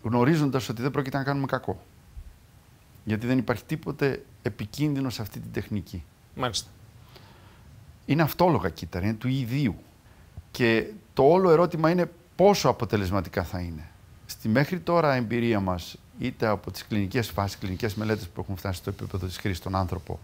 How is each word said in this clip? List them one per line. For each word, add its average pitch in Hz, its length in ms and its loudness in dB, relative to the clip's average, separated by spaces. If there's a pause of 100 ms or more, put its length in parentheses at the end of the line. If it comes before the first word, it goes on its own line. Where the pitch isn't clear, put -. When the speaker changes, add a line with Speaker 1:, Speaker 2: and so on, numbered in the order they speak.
Speaker 1:
γνωρίζοντας 123 680 2
ότι 113 140 -6
δεν 139 80 -2
πρόκειται 135 260 -4
να 139 80 -2
κάνουμε 139 220 -2
κακό. 127 340 -4 (1200)
Γιατί 107 220 -2
δεν 127 120 2
υπάρχει 117 260 -2
τίποτε 147 600 -2 (180)
επικίνδυνο 135 680 -2
σε 110 120 -6
αυτή 110 180 -10
την 113 120 -12
τεχνική. 104 520 -6 (300)
Speaker 2:
Μάλιστα. 127 340 -6 (1400)
Speaker 1:
Είναι 165 160 4
αυτόλογα 139 460 4
κύτταρα, 87 360 -6
είναι 110 100 0
του 117 140 -6
ιδίου. 131 480 -2 (720)
Και 113 360 4 (280)
το 135 80 4
όλο 180 280 8
ερώτημα 160 400 4
είναι 175 200 2 (260)
πόσο 190 320 6
αποτελεσματικά 98 760 0
θα 90 160 -8
είναι. 82 280 -10 (380)
Στη - 220 -8
μέχρι 143 320 2
τώρα 165 340 2
εμπειρία 117 460 0
μας, 90 360 -4 (220)
είτε 123 280 -4
από 98 240 0
τις - 160 -12
κλινικές 104 440 -2
φάσεις, 101 280 -4
κλινικές 101 360 -4
μελέτες 107 340 -2
που - 120 -12
έχουν 98 160 -8
φτάσει 95 220 -6
στο - 120 -8
επίπεδο 95 360 -8
της 92 120 -10
χρήσης 92 200 -4
στον 95 160 -6
άνθρωπο 92 500 -2